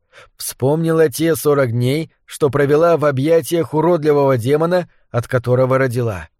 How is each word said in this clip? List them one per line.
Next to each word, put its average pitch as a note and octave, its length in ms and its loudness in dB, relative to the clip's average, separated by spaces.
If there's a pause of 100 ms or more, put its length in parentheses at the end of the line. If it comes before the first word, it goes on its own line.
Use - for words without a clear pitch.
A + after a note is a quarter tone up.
(360)
Вспомнила D#3+ 720 0
те D#3+ 280 -2
сорок C#3 360 0
дней, B2+ 400 -2 (120)
что - 260 -2
провела D3 460 2
в C#3+ 80 -4
объятиях D3+ 680 0
уродливого D3+ 640 2
демона, E3 500 0 (220)
от A#2+ 180 -4
которого B2+ 500 0
родила. A#2 500 -4 (120)